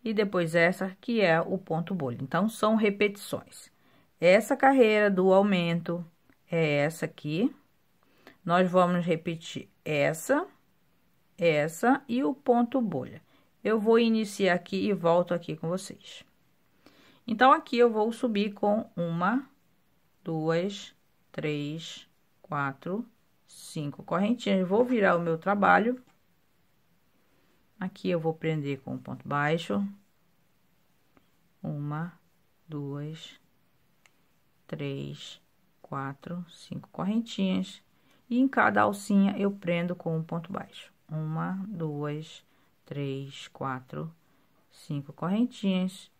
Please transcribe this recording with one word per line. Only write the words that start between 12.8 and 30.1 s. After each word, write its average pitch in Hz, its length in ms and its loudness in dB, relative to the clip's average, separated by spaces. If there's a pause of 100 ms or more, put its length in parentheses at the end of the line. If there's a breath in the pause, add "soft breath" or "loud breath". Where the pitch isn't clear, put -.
Eu 214 200 0
vou 226 180 4
iniciar 220 540 2
aqui 185 340 -2
e 208 60 0
volto 175 400 2
aqui 170 240 -6
com 165 100 -8
vocês. - 560 -8 (1040 soft breath)
Então, 240 240 6
aqui 311 260 2
eu 240 140 6
vou 214 220 0
subir 214 400 -2
com 208 420 -2
uma, 175 500 -2 (800)
duas, 165 720 -2 (380)
três, 151 760 -8 (340)
quatro, 147 640 -6 (400)
cinco - 580 -10
correntinhas. 196 640 0
Vou 208 200 2
virar 202 320 2
o 170 40 0
meu 165 160 -2
trabalho. 202 640 4 (1800)
Aqui 185 300 -6
eu 175 100 0
vou 160 140 -2
prender 147 460 -4
com 131 160 -10
um - 20 -8
ponto 127 300 -12
baixo. 165 600 -2 (1700)